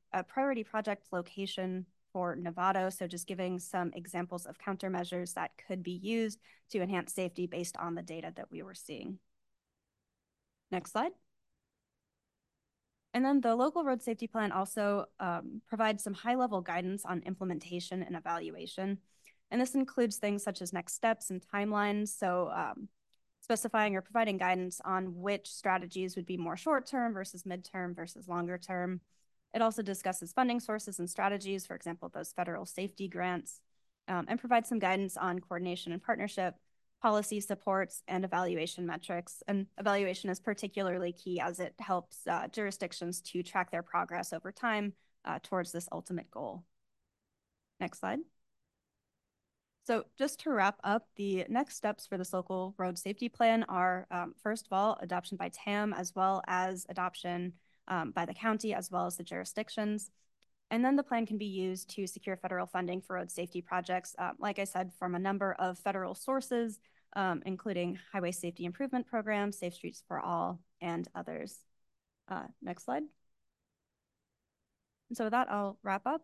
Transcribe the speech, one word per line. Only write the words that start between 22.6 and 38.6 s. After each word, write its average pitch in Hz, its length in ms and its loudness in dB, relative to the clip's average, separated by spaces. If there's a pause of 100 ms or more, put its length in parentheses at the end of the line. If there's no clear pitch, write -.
specifying 214 540 2
or 190 60 2
providing 220 380 2
guidance 185 440 2
on 185 320 0
which 196 360 0
strategies 185 640 0
would 175 100 -4
be 180 120 -2
more 165 200 -2
short 269 300 2
term 240 260 0
versus 190 300 -8
midterm 180 520 -4
versus 170 320 -10
longer 175 300 -2
term. 180 440 -2 (520)
It 233 80 2
also 226 220 4
discusses 185 500 -4
funding 247 260 4
sources 214 380 -4
and 175 100 -2
strategies, 196 600 0
for 180 80 -6
example, 175 340 -8
those - 220 -8
federal 175 340 -2
safety 196 420 -4
grants, 180 540 -4 (460)
um, 180 200 0
and 233 120 0
provides 233 300 4
some 226 100 2
guidance 190 380 2
on 180 200 0
coordination 180 540 -4
and 170 100 -4
partnership, 202 540 0 (460)
policy 208 400 4
supports, 196 640 0
and 185 160 0
evaluation 180 600 0